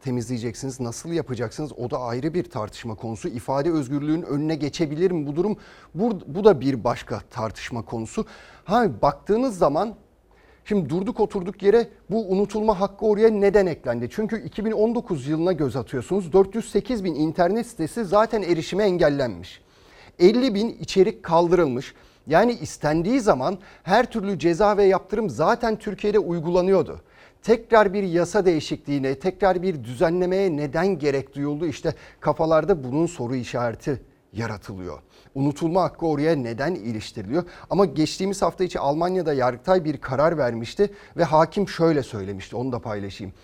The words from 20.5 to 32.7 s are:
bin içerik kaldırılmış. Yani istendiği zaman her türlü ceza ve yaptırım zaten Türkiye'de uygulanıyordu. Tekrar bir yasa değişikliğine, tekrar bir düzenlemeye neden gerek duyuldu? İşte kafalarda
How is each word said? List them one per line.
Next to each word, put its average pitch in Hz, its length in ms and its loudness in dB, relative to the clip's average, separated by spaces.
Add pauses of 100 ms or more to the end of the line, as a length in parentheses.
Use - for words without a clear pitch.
bin 214 140 0
içerik 190 540 2
kaldırılmış. 165 680 2 (340)
Yani 185 240 6
istendiği 170 680 0
zaman 185 380 2 (260)
her 233 280 2
türlü 196 280 -4
ceza 170 380 4
ve 202 60 4
yaptırım 190 460 2
zaten 208 460 0
Türkiye'de 208 440 -2
uygulanıyordu. 175 840 0 (420)
Tekrar 220 500 4
bir 202 100 -2
yasa 175 420 0
değişikliğine, 143 720 0
tekrar 185 420 0
bir 170 220 -2
düzenlemeye 180 760 0
neden 160 420 0
gerek 135 360 -2
duyuldu? 147 300 -4
İşte 156 280 -4 (260)
kafalarda 156 640 2